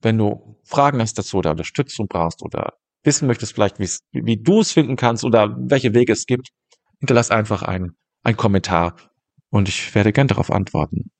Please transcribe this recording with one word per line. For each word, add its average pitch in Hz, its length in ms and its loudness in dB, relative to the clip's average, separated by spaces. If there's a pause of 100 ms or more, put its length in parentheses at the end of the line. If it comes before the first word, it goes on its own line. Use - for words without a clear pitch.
Wenn 113 180 0
du 107 460 -4
Fragen 139 360 0
hast 110 180 -4
dazu 101 200 -4
oder 87 120 0
Unterstützung 82 580 -6
brauchst 85 340 -4
oder - 320 -8 (280)
wissen 147 240 0
möchtest 113 280 -2
vielleicht, 104 240 0
wie's, 92 220 -6 (120)
wie, 120 120 -6
wie 113 120 0
du 170 240 4
es - 120 0
finden 135 240 2
kannst 117 280 0
oder 113 340 4
welche 127 360 0
Wege 120 180 4
es - 140 -2
gibt, 127 240 -4 (480)
hinterlass 120 320 2
einfach 107 320 0
einen, 92 340 -6 (260)
einen 117 140 0
Kommentar 87 600 0 (540)
und 98 180 2
ich - 260 -8
werde 104 180 4
gern 139 160 2
darauf - 220 0
antworten. - 680 -2